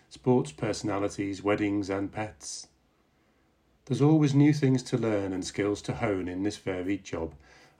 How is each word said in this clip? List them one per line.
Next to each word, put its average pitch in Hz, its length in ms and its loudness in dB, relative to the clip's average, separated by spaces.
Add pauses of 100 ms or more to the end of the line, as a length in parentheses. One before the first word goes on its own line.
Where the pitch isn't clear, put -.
sports - 420 2
personalities, 101 920 -4
weddings, 101 480 0
and 98 200 -4
pets. - 580 -10 (1160)
There's 131 160 -2
always 151 340 6
new 147 200 6
things 131 300 2
to - 120 -4
learn 101 380 0
and 90 100 -4
skills 101 380 -4
to - 140 -6
hone 98 300 -2
in 90 160 -6
this 104 140 -2
varied 95 480 -4
job, 82 300 -8 (460)